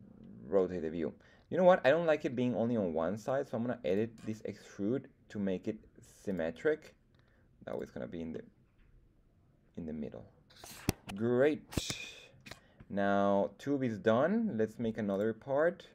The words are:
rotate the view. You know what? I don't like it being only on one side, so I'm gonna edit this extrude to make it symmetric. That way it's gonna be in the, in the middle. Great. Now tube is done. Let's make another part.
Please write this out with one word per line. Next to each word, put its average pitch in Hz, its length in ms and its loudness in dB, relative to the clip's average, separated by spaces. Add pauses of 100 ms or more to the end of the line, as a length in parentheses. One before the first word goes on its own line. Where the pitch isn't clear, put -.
(480)
rotate 90 340 2
the 80 80 -2
view. 78 240 -2 (380)
You - 60 0
know 180 60 6
what? 180 220 8
I 131 60 8
don't 165 160 4
like 151 180 2
it 135 100 -2
being 123 200 0
only 117 200 0
on 95 180 0
one 82 260 0
side, 135 280 -2
so - 80 -8
I'm 113 80 -2
gonna 123 220 -4
edit 107 400 0
this 110 160 -6
extrude 110 640 -4 (240)
to - 80 -10
make 95 300 -2
it 110 100 -4 (460)
symmetric. 156 720 -2 (680)
That - 120 -8
way - 60 -6
it's - 80 -12
gonna - 160 -10
be 85 140 -10
in 82 120 -8
the, - 80 -10 (1400)
in 87 80 -10
the 78 80 -8
middle. 67 320 -10 (880)
Great. 123 800 0 (960)
Now 101 680 2
tube 139 240 -2
is 113 160 -2
done. 147 580 2
Let's 107 220 0
make 113 180 -2
another 104 340 0
part. 143 640 0